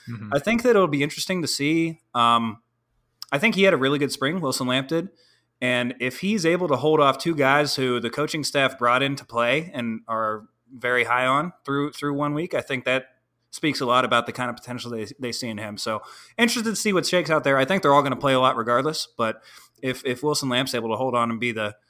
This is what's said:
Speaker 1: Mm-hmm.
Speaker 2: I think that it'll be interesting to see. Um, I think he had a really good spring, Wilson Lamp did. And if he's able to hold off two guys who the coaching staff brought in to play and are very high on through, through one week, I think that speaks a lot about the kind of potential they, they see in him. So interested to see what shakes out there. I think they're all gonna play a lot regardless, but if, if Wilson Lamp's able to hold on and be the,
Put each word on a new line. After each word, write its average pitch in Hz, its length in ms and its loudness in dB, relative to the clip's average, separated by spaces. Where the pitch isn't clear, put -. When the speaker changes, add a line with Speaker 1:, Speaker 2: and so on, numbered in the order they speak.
Speaker 1:
Mm-hmm. 113 240 -8
Speaker 2:
I 143 60 0
think 233 220 0
that 247 80 4
it'll 190 180 6
be 147 140 0
interesting 165 380 -4
to 139 80 -2
see. 160 520 -2
Um, 117 480 2
I 143 60 -2
think 214 160 0
he 190 80 2
had 190 100 6
a 151 60 2
really 135 200 2
good 139 140 -2
spring, 160 280 -4
Wilson 131 260 -2
Lamp 131 220 0
did. 165 200 -4
And 123 380 0
if 123 200 -4
he's 196 240 0
able 175 240 2
to 139 80 2
hold 151 240 2
off 139 160 4
two 170 180 -2
guys 139 420 2
who 127 240 0
the 117 100 -4
coaching 151 340 -4
staff 135 340 0
brought 123 240 4
in 139 140 -2
to - 80 -16
play 127 480 0
and 113 360 -6
are 110 360 -4
very 123 340 0
high 123 220 2
on 147 280 0
through, 143 280 -2
through 143 220 -4
one 147 200 -2
week, 165 180 -4
I 139 80 0
think 131 240 -6
that 127 220 0
speaks 151 300 -2
a 131 60 0
lot 123 180 4
about 117 220 2
the 120 60 -8
kind 123 180 -4
of 120 60 -10
potential 120 340 -12
they, 113 160 -6
they 123 140 -6
see 120 160 -8
in 107 80 -8
him. 104 220 -10
So 110 240 -4
interested 233 320 0
to 208 80 -4
see 208 160 0
what 175 140 0
shakes 165 240 0
out 151 140 2
there. 139 120 4
I 135 80 4
think 185 180 0
they're 143 120 6
all 143 80 6
gonna 131 140 -2
play 135 180 2
a 127 60 4
lot 131 160 4
regardless, 120 600 0
but 113 260 -2
if, 127 240 -6
if 123 180 -2
Wilson 147 280 -2
Lamp's 127 240 0
able 113 160 -4
to 110 60 0
hold 127 180 -2
on 117 160 2
and 113 80 -4
be 120 140 -2
the, 107 240 -4